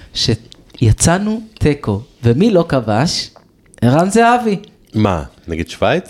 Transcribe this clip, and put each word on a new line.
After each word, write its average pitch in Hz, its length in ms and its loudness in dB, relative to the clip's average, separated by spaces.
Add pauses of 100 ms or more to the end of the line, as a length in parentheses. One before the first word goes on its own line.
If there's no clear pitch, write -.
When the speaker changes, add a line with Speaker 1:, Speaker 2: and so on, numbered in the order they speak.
(140)
Speaker 1:
שיצאנו 175 1300 -2 (180)
תיקו, 127 420 -2 (220)
ומי 131 280 2
לא 175 180 2
כבש? 120 600 -2 (520)
ערן 151 280 2
זהבי. 226 460 2 (380)
Speaker 2:
מה, 101 300 0 (240)
נגד 82 220 -6
שוויץ? 135 400 -2